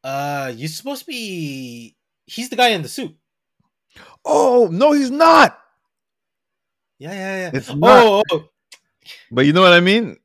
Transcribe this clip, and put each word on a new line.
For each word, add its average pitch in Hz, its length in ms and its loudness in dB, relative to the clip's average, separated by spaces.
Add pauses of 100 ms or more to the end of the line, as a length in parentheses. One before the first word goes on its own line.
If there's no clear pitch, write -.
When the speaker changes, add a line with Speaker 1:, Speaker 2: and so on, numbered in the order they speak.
Speaker 1:
Uh, 139 500 -8
you're 127 140 -12
supposed 269 320 -14
to - 60 -20
be, 143 880 -14 (300)
he's 247 220 -14
the - 80 -10
guy 247 120 2
in 196 140 -2
the 160 60 -12
suit. 202 260 -12 (1080)
Speaker 2:
Oh, 247 460 2
no, 247 220 0
he's 277 180 -2
not. 311 480 2 (1400)
Speaker 1:
Yeah, 151 140 -16
yeah, 190 260 -10
yeah. 185 140 -10
Speaker 2:
It's - 180 -8
Speaker 1:
Oh, - 40 -10
Speaker 2:
not. 220 560 6
Speaker 1:
oh. 156 140 -4 (880)
Speaker 2:
But 123 140 0
you 143 60 2
know 175 100 2
what 180 100 8
I 175 80 6
mean? 190 440 -2